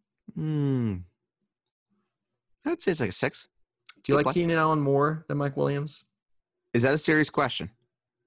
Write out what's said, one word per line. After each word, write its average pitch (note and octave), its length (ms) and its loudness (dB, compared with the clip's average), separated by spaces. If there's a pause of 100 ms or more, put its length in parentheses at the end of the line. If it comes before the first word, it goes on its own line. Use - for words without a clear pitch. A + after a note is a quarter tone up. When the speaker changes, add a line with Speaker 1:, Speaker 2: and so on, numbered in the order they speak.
(360)
Speaker 1:
Hmm. C#3 640 -2 (1700)
I'd E4 160 -4
say G3+ 100 0
it's D#3 80 -2
like G#2+ 100 0
a F2+ 40 -8
six. - 340 -4 (560)
Speaker 2:
Do - 80 -2
you C#3 60 6
Speaker 1:
Good C#3+ 80 4
Speaker 2:
like C3 80 0
Speaker 1:
play. F3 80 0
Speaker 2:
Keenan E3 160 2
Allen D#3 220 2
more C#3+ 480 0
than C#3+ 100 -4
Mike C#3+ 200 -4
Williams? C#3+ 480 -4 (680)
Speaker 1:
Is A#2+ 100 2
that C3+ 100 4
a D3+ 40 2
serious D3+ 320 2
question? B2 420 -4 (560)